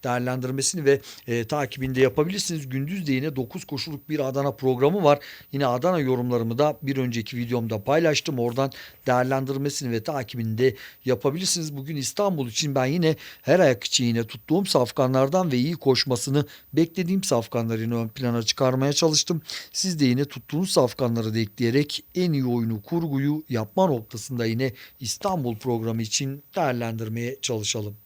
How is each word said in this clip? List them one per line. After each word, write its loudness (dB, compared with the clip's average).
değerlendirmesini -2
ve, 6
e, -2
takibini -4
de 0
yapabilirsiniz. 2
Gündüz -4
de 0
yine -2
dokuz -8
koşuluk -10
bir -2
Adana 0
programı 2
var. 8
Yine 0
Adana 2
yorumlarımı 0
da 2
bir -2
önceki -4
videomda -2
paylaştım. 2
Oradan 0
değerlendirmesini 0
ve -2
takibini -4
de 4
yapabilirsiniz. 0
Bugün -8
İstanbul -2
için -2
ben 4
yine 2
her 6
ayak 4
için 0
yine 2
tuttuğum -2
safkanlardan 2
ve 2
iyi 0
koşmasını 2
beklediğim 0
safkanları 0
yine -2
ön -2
plana -2
çıkarmaya 2
çalıştım. 2
Siz -4
de 6
yine 4
tuttuğunuz -6
safkanları 0
da 0
ekleyerek 0
en 2
iyi 0
oyunu, -2
kurguyu -2
yapma 0
noktasında -4
yine 0
İstanbul -4
programı -2
için -4
değerlendirmeye -4
çalışalım. -4